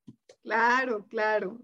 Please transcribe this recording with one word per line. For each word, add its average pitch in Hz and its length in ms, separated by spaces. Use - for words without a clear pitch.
Claro, 233 680
claro, 214 540